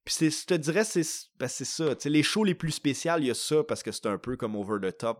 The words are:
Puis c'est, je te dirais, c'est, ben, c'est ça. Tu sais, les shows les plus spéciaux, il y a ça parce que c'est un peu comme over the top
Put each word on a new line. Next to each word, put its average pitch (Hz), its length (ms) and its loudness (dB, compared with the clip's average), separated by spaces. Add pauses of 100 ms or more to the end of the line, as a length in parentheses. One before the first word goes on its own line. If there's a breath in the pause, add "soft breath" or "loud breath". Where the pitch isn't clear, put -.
Puis - 120 -4
c'est, 156 160 4
je - 160 -6
te 190 80 2
dirais, 160 280 2
c'est, 170 200 0 (340)
ben, 123 100 -4
c'est - 180 -8
ça. 147 300 0
Tu - 60 -8
sais, 143 80 -2
les 151 140 6
shows 214 200 2
les 185 120 4
plus 160 160 -4
spéciaux, 147 480 0
il 143 80 2
y - 20 2
a 110 60 2
ça 151 280 2
parce 113 200 -4
que 107 80 -6
c'est - 160 -6
un 98 100 0
peu 127 180 -6
comme 113 200 -4
over 104 260 -2
the 95 160 -2
top 113 220 -2